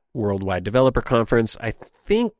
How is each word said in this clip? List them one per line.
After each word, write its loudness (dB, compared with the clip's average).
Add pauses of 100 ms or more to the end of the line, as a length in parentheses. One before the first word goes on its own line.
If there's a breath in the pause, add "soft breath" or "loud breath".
(120)
Worldwide -2
Developer 2
Conference. 0
I -6 (300)
think 0